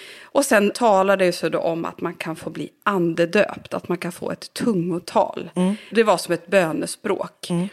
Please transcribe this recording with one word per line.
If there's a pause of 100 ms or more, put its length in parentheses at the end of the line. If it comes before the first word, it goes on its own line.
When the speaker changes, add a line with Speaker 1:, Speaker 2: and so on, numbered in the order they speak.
(320)
Speaker 1:
Och
sen
talar
det
ju
så
då
om
att
man
kan
få
bli (140)
andedöpt,
att
man
kan
få
ett
tungotal.
Speaker 2:
Mm. (160)
Speaker 1:
Det
var
som
ett
bönespråk.
Speaker 2:
Mm.